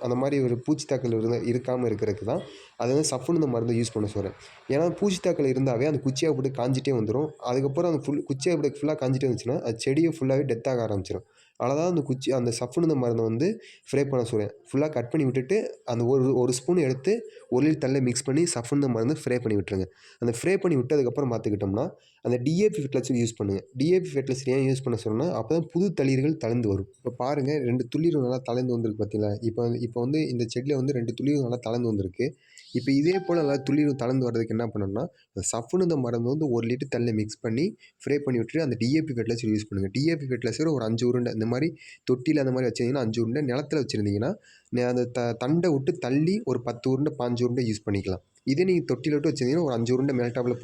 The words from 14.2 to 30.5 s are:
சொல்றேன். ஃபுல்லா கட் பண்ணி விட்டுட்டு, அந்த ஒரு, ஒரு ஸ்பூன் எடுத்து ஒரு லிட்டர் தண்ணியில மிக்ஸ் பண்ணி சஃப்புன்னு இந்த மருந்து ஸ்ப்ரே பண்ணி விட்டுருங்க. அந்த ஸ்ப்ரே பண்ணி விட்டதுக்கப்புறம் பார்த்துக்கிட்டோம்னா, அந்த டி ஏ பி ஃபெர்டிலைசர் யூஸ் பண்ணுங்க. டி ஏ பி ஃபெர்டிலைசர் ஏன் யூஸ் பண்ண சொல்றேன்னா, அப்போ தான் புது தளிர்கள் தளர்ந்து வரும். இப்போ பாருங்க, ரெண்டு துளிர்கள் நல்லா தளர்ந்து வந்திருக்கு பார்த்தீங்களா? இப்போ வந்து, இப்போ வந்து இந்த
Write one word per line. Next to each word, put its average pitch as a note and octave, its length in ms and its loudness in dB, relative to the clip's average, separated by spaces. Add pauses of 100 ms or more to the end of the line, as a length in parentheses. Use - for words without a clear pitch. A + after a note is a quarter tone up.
சொல்றேன். G#2+ 200 0 (200)
ஃபுல்லா C#3+ 260 2
கட் A#2+ 160 -4
பண்ணி D#3 160 2
விட்டுட்டு, C3 300 0 (340)
அந்த A#2 120 0 (100)
ஒரு, C3 280 4
ஒரு B2+ 160 2
ஸ்பூன் F3 280 2
எடுத்து C3 260 0 (420)
ஒரு B2+ 120 4
லிட்டர் D#3 180 2
தண்ணியில C3 240 2
மிக்ஸ் A#2+ 200 -2
பண்ணி C#3+ 160 2 (100)
சஃப்புன்னு B2+ 280 0
இந்த C3+ 140 2
மருந்து A#2 240 2
ஸ்ப்ரே B2 240 0
பண்ணி G#2+ 160 2
விட்டுருங்க. F#2+ 260 -2 (360)
அந்த A#2 160 2
ஸ்ப்ரே F3+ 260 2
பண்ணி E3+ 160 2
விட்டதுக்கப்புறம் C3+ 540 0
பார்த்துக்கிட்டோம்னா, G#2 520 0 (400)
அந்த A#2+ 200 2
டி D#3 160 2
ஏ G#3+ 120 6
பி D3 80 -6
ஃபெர்டிலைசர் C3 400 0
யூஸ் A#2 180 0
பண்ணுங்க. G2 220 -2 (180)
டி C#3 140 2
ஏ F#3 100 6
பி D#3 100 -8
ஃபெர்டிலைசர் C3 400 -2
ஏன் C3+ 160 2
யூஸ் C3+ 160 0
பண்ண A#2 180 0
சொல்றேன்னா, A2+ 240 0 (120)
அப்போ A2+ 180 -2
தான் E3 160 -2
புது F#3 140 2 (120)
தளிர்கள் C3+ 440 2
தளர்ந்து A#2 280 0
வரும். G2 260 -2
இப்போ B2 140 -6 (100)
பாருங்க, C#3 320 0 (160)
ரெண்டு B2 140 0 (100)
துளிர்கள் D3+ 320 2
நல்லா B2+ 140 0 (100)
தளர்ந்து B2 260 0
வந்திருக்கு A2 280 -2
பார்த்தீங்களா? G#2 280 0 (180)
இப்போ A#2 160 -2
வந்து, A#2+ 220 0
இப்போ A#2 180 -6
வந்து D3+ 160 0 (120)
இந்த A#2+ 200 -2